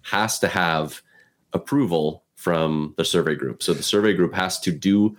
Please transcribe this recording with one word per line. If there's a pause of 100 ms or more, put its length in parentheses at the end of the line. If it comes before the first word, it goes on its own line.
has
to
have (520)
approval (120)
from
the
survey
group.
So
the
survey
group
has
to
do